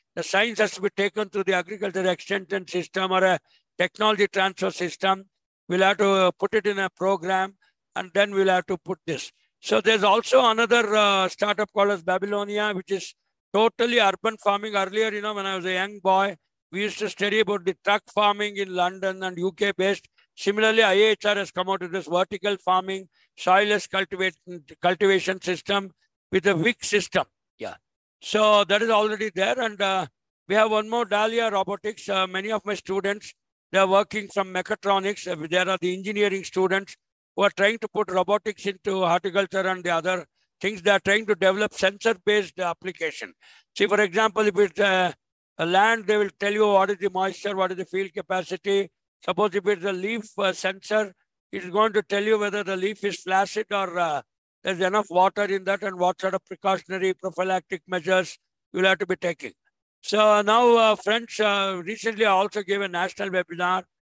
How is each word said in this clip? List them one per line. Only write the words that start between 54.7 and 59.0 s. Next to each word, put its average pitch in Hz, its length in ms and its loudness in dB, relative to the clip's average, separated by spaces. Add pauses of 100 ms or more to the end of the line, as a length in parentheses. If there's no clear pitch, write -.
enough 202 300 0
water 185 340 2
in 190 220 -2
that 196 180 -2
and 190 160 -6
what 180 220 2
sort 190 120 -2
of 190 120 -6
precautionary 185 680 -2
prophylactic 185 720 -4
measures 185 500 -2 (340)
you 185 80 -4
will 185 80 4
have 190 120 2
to 196 60 -4